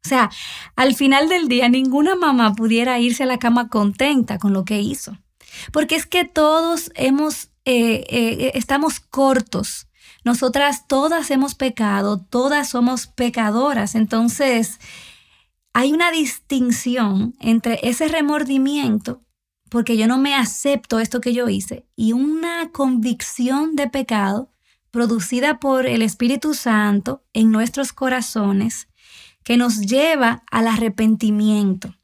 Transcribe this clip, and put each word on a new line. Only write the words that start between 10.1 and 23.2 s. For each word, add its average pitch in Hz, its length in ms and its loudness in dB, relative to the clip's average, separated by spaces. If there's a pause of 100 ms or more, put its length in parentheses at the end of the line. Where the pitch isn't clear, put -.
Nosotras 262 640 0
todas 302 440 0
hemos 269 240 0
pecado, 208 640 -2
todas 277 500 -2
somos 247 380 -2
pecadoras. 233 880 -2
Entonces, 226 840 0 (920)
hay 262 200 2
una 339 180 2
distinción 240 1300 -2
entre 226 440 0
ese 247 240 0
remordimiento, 277 1120 0 (480)
porque 233 280 0
yo 220 100 2
no 254 120 2
me 277 160 0
acepto 254 640 -2
esto 226 220 -4
que 247 120 -2
yo 240 160 -2
hice, 196 360 -6 (100)
y 226 180 0
una 320 580 -2
convicción 262 1040 -2